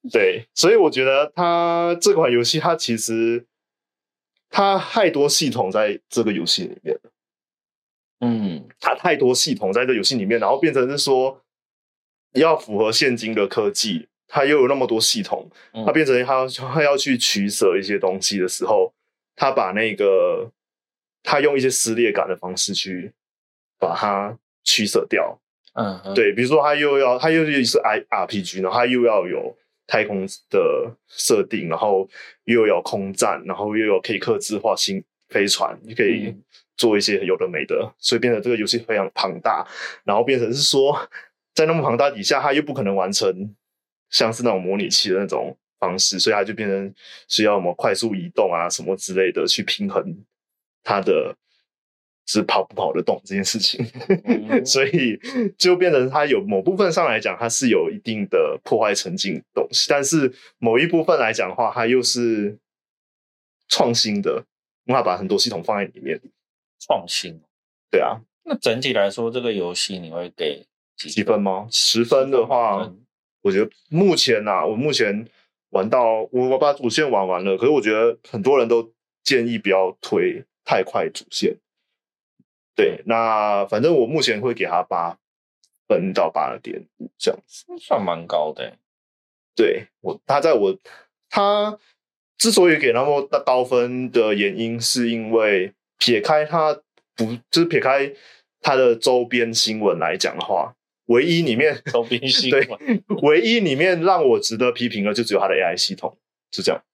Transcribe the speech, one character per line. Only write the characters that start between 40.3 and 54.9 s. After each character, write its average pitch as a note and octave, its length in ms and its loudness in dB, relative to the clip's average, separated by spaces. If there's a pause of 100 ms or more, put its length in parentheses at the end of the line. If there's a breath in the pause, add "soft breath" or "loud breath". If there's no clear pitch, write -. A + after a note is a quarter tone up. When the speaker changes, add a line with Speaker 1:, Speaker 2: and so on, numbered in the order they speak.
Speaker 1:
成 A2+ 140 -2
是 C#3 80 -4
说， C#3+ 340 2 (580 loud breath)
在 D#3 120 4
那 E3 80 2
么 E3 80 0
庞 C3 160 0
大 C#3 120 2
底 E3+ 120 -6
下， D3 180 0
它 C#3 140 0
又 D3 80 2
不 D3 120 -8
可 B2+ 100 -4
能 G2 120 -2
完 F#2+ 160 0
成 G2 440 -2 (540)
像 A2+ 220 0
是 A#2+ 120 -8
那 A#2+ 60 2
种 F#2+ 120 -2
模 F#2+ 160 -4
拟 G#2 120 -4
器 - 200 0
的 F#2 100 0
那 G2+ 60 -2
种 B1+ 300 -6 (240)
方 F2+ 180 -2
式， F#2+ 220 -2
所 A2 120 2
以 - 20 2
它 G#2 100 0
就 G#2 100 -6
变 G#2 160 -6
成 G2 240 -4 (340 loud breath)
需 - 160 0
要 G#2 120 4
什 G2 60 0
么 F2 120 -2
快 A2 200 -2
速 A2 200 -2
移 F2 160 -6
动 F#2+ 240 0
啊 E2+ 160 -2
什 D#2+ 140 -6
么 F#2 120 -2
之 F#2+ 180 -10
类 F#2 180 2
的 E2 160 -2
去 G#2 160 0
平 G2+ 260 -4
衡 F#2+ 140 -2 (800)
它 G2+ 180 0
的， F2+ 340 0 (880)
是 - 180 0
跑 F#2+ 200 0
不 - 120 -12
跑 - 180 -2
得 - 80 -2
动 - 240 -2
这 - 100 -10
件 - 80 -2
事 - 160 -4
情。 - 260 -2 (400)
Speaker 2:
嗯。 B3 380 0
Speaker 1:
<laughs> - 20 -8
所 C#3 200 2
以 C3+ 340 0 (380 loud breath)